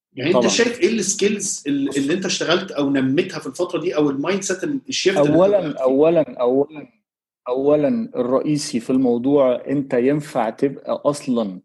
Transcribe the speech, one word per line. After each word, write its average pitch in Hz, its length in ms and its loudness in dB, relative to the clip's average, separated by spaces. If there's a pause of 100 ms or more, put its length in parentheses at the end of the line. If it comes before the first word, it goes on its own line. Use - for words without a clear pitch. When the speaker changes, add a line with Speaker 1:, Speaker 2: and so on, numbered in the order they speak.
(140)
Speaker 1:
يعني 139 160 -2
انت 185 80 4
Speaker 2:
طبعًا. - 120 4
Speaker 1:
شايف 233 320 0
ايه 190 80 4
السكيلز 202 800 -2
ال-، 139 220 -2
Speaker 2:
بص. 139 80 -4
Speaker 1:
اللي 139 160 0
انت 190 120 -4
اشتغلت 180 460 -2
او 143 180 -2
نميتها 139 500 0
في 143 80 -12
الفتره 170 320 -4
دي، 165 160 -4
او 151 140 2
المايند 160 340 -2
سيت 185 200 -4
ال-، 143 160 -4 (100)
الشيفت 170 280 0
اللي 147 120 4
انت 156 60 4
Speaker 2:
اولا، 196 220 6
Speaker 1:
اتغيرت 160 200 -2
فيه؟ 131 60 -6
Speaker 2:
اولا، 143 560 4
اولا، 139 480 0 (600)
اولا، 135 680 2
الرئيسي 135 640 0
في - 100 -10
الموضوع، 131 800 2
انت 139 260 -4
ينفع 127 560 0
تبقى - 560 -4
اصلًا 117 600 -2